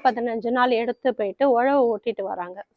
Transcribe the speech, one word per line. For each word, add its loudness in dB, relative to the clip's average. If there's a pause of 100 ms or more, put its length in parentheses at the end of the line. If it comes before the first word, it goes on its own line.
பதினஞ்சு -2
நாள் 2
எடுத்து -2
போயிட்டு 0
உழவு 2
ஓட்டிட்டு -6
வராங்க. -10 (120)